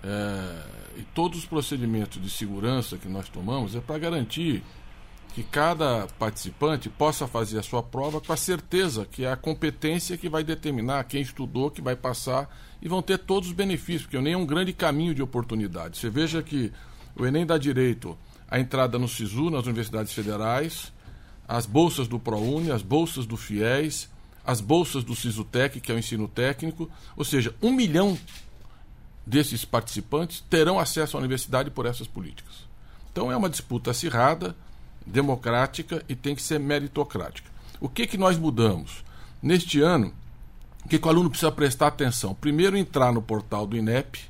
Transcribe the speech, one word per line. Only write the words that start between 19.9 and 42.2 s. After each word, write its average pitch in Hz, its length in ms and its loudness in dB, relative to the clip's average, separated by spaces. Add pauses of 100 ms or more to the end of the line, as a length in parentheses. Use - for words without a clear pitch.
federais, 110 800 -2 (560)
as 117 160 0
bolsas 139 420 6
do 117 120 -4
prouni, 120 520 0
as 110 120 2
bolsas 151 420 2
do 110 140 -6
fies, 123 720 0 (320)
as 107 160 0
bolsas 135 440 2
do 117 100 -4
sisutec, 120 680 0
que 117 120 -4
é - 20 2
o 117 40 0
ensino 107 280 -2
técnico, 143 640 -2 (260)
ou - 80 -2
seja, 123 380 2
um 233 80 6
milhão 196 480 4 (1040)
desses 123 400 2
participantes 139 760 -2
terão 180 400 6
acesso 151 360 0
à 139 40 -2
universidade 131 500 0
por 127 160 -4
essas 117 220 -4
políticas. - 580 -12 (460)
Então 131 180 0
é 131 60 2
uma 196 120 2
disputa 120 440 -2
acirrada, 156 640 2 (500)
democrática 131 1040 2
e 131 80 -4
tem 143 180 -2
que 135 80 -6
ser 151 160 0
meritocrática. 143 880 -2 (320)
O 131 80 -2
que 233 160 0
que 208 140 -2
nós 185 180 6
mudamos? 113 680 2 (360)
Neste 156 400 4
ano, 147 320 6 (720)
o - 40 -12
que 156 100 4
que 160 80 2
o 160 40 6
aluno 170 200 8
precisa 156 220 2
prestar 147 360 4
atenção? 120 460 0